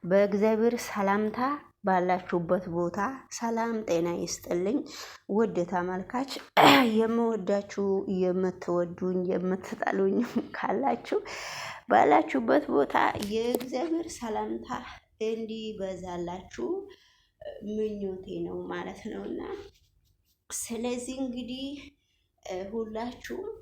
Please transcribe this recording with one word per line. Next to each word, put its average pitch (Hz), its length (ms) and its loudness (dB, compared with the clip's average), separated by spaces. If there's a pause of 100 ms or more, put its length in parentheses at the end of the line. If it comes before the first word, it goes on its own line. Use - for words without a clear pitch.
በእግዚአብሔር 208 800 4
ሰላምታ 208 540 0 (460)
ባላችሁበት 180 840 2
ቦታ 175 280 0 (340)
ሰላም 226 520 -2
ጤና 170 300 2
ይስጥልኝ። 180 640 -2 (520)
ውድ 202 260 2 (100)
ተመልካች 185 680 -4 (600)
የምወዳችሁ፣ 214 920 2 (320)
የምትወዱኝ፣ 180 1080 0
የምትጠሉኝ 190 920 0 (360)
ካላችሁ 247 680 -2 (680)
ባላችሁበት 277 840 6
ቦታ 269 260 2 (320)
የእግዚአብሔር 247 840 -2
ሰላምታ 220 540 -6 (580)
እንዲበዛላችሁ 196 1400 -6 (1000)
ምኞቴ 208 600 -4 (140)
ነው 175 260 -6
ማለት 185 400 -8
ነውና 202 360 -8 (1080)
ስለዚህ 247 680 -6
እንግዲህ 254 460 -6 (1000)
ሁላችሁም 226 840 -8 (120)